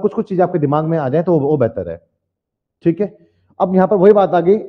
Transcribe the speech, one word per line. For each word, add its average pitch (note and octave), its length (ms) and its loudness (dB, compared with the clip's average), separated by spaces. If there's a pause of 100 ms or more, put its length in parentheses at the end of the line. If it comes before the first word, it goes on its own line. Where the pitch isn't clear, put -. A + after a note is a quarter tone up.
कुछ G3+ 120 -2
कुछ G#3+ 160 -8
चीजें F3+ 140 0
आपके F3+ 160 -2
दिमाग D3 260 -2
में E3 120 -2
आ C#3 120 -4
जाए D#3+ 140 -2
तो D#3+ 160 0
वो, C#3 80 -2
वो D3+ 100 0
बेहतर G#2 320 -2
है। E2 120 -12 (840)
ठीक E3+ 160 0
है, G3+ 140 -6 (440)
अब F3+ 160 -2
यहां F#3 120 4
पर G#3+ 80 0
वही G3 180 6
बात G3 200 2
आ F3 80 2
गई, F#3+ 160 2 (120)